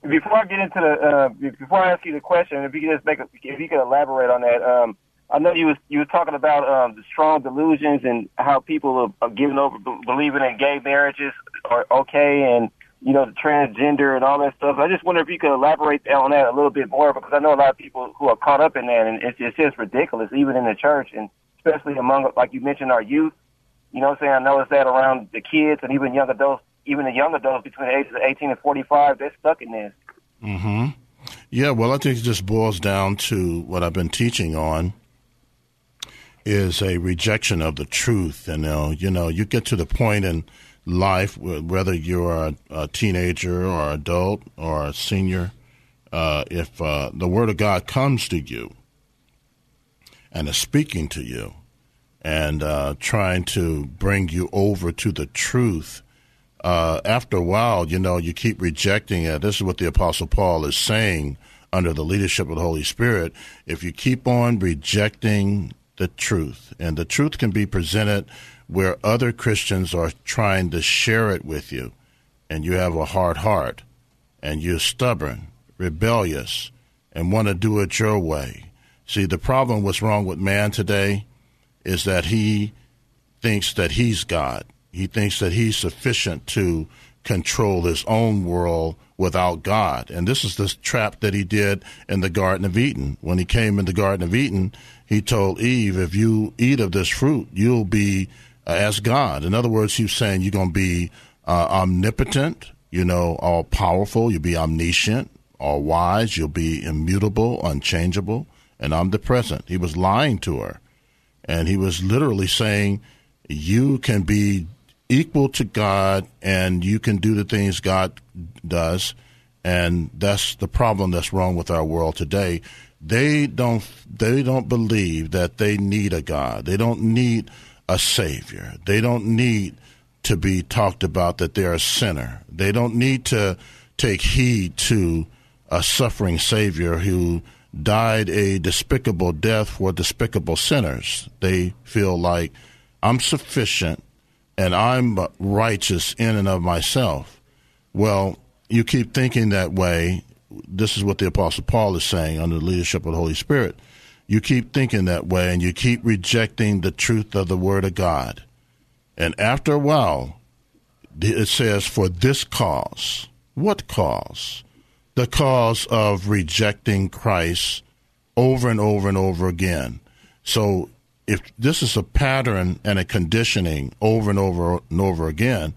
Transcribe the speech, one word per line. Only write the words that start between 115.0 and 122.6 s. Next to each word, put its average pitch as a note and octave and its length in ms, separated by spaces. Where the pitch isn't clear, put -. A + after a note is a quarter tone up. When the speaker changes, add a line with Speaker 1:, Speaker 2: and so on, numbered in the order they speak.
Speaker 2:
equal C#3+ 400
to - 140
God, G2 640
and F#2 420
you G#2 140
can G#2 200
do G#2+ 180
the G2+ 80
things G2 340
God F#2+ 420
does." E2+ 480
And F2 500
that's G2+ 440
the G2 100
problem G2 460
that's E2+ 200
wrong F#2 220
with E2+ 160
our D#2+ 140
world D#2+ 320
today. F2 460